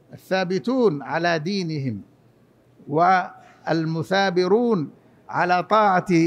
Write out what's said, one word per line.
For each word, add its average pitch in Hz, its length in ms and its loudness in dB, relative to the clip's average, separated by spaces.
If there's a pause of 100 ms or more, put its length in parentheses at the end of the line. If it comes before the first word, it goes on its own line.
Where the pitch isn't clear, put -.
(160)
الثابتون 190 840 0
على 165 380 -2
دينهم 151 600 -6 (840)
والمثابرون 180 2000 0 (400)
على 175 340 0
طاعة 196 420 2 (220)